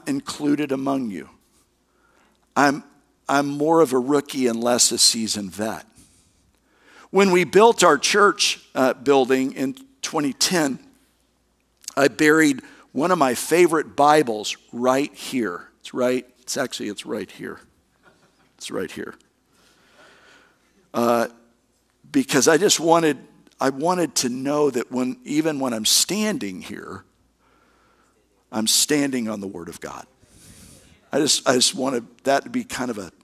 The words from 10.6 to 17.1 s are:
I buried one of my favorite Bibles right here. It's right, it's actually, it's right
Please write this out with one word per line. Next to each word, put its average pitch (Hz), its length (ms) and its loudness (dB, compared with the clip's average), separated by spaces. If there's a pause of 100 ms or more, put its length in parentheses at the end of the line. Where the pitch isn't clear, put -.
I 139 120 2
buried 151 540 2 (320)
one 165 180 0
of 180 60 2
my 131 180 2
favorite 156 600 2
Bibles 143 600 2 (140)
right 127 420 0
here. 104 560 -6 (120)
It's - 120 -20
right, 127 320 -2 (140)
it's - 180 -10
actually, 120 320 -6
it's 101 160 -12
right 104 240 -10